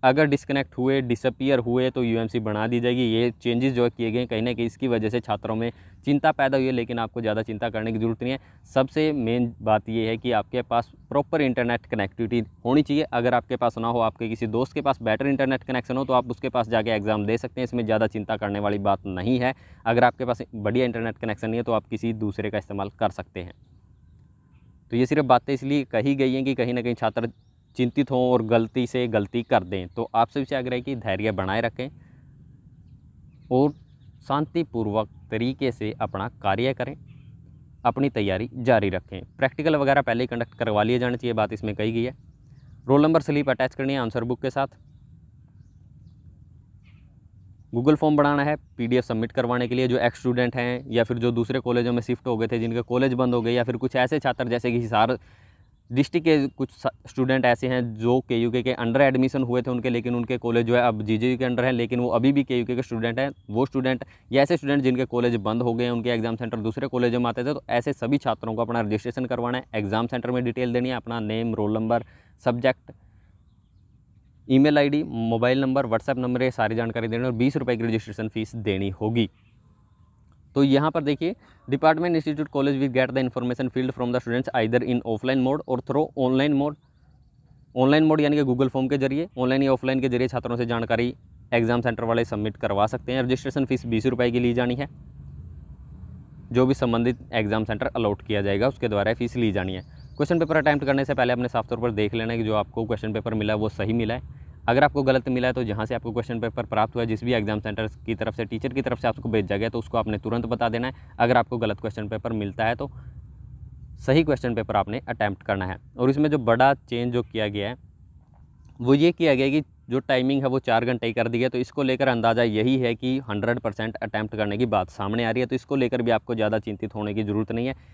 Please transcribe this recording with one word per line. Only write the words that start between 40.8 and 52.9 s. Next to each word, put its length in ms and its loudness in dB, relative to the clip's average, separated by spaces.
लिए 160 2
जाने 180 0
चाहिए, 160 -2
बात 200 0
इसमें 220 -6
कही 180 -2
गई 120 0
है। 100 -6
रोल 140 6
नंबर 180 4
स्लिप 300 0
अटैच 240 0
करनी 180 -2
है 60 -2
आंसर 260 -2
बुक 180 -4
के 80 -2
साथ। 160 -2
Google 220 6
फॉर्म 200 4
बनाना 280 4
है 120 0
पीडीएफ़ 480 0
सबमिट 280 -2
करवाने 360 0
के 60 -2
लिए। 140 2
जो 100 2
एक्स 200 0
स्टूडेंट 380 0
हैं 340 -4
या 140 4
फिर 140 -4
जो 120 2
दूसरे 300 0
कॉलेजों 320 0
में 100 0
शिफ्ट 240 -4
हो 100 0
गए 100 0
थे, 120 -2
जिनके 240 -2
कॉलेज 320 0